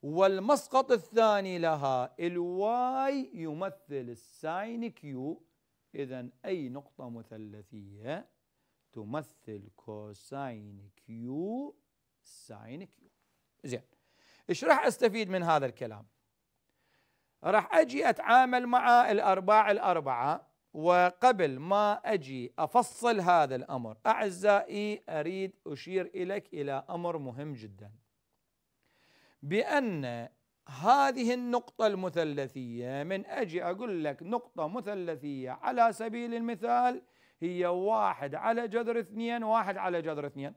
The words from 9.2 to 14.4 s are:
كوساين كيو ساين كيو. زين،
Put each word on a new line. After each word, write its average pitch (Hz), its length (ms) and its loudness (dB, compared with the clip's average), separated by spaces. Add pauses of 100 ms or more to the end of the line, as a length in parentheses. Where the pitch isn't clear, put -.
كوساين 107 1200 -14
كيو 156 800 -8 (480)
ساين 113 600 -18
كيو. - 260 -20 (540)
زين، 123 180 -6 (680)